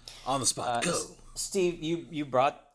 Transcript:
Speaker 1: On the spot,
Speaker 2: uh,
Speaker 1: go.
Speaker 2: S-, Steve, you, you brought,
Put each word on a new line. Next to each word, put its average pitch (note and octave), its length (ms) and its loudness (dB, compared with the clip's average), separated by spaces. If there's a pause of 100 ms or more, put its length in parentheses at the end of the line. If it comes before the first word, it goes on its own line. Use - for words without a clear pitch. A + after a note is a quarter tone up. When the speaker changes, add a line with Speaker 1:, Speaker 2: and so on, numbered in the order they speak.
(260)
Speaker 1:
On C3+ 140 0
the A#2+ 60 0
spot, - 240 0
Speaker 2:
uh, A#2+ 120 2
Speaker 1:
go. F3 100 0
Speaker 2:
S-, - 200 -2 (240)
Steve, F3+ 480 0
you, D#3+ 260 -2
you D3+ 160 -4
brought, C3+ 360 2 (140)